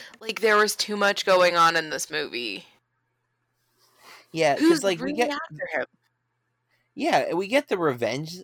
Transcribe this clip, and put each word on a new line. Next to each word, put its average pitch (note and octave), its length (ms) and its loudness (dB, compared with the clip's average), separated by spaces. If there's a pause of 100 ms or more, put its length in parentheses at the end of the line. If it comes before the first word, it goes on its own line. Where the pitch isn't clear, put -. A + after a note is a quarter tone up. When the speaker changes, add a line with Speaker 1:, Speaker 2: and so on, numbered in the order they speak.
(200)
Speaker 1:
like, A3 200 -10
there G#3+ 160 4
was G#3 200 2
too G#3 200 -6
much G3+ 300 0
going F3+ 300 4
on E3 200 4
in D#3 140 -4
this C#3 200 -8
movie. A#2+ 560 -8 (1700)
Speaker 2:
Yeah, D#3 280 2
'cause, D#4 220 4
Speaker 1:
Who's - 0 -
Speaker 2:
like, F#3+ 180 0
we B3+ 120 -6
Speaker 1:
really - 0 -
Speaker 2:
get A#3+ 180 0
Speaker 1:
after C#4+ 360 -8 (140)
him? - 60 -6 (1080)
Speaker 2:
Yeah, G3 380 0
we F#3+ 120 -4
get C4 220 0
the G3 100 -2
revenge C#3+ 640 -2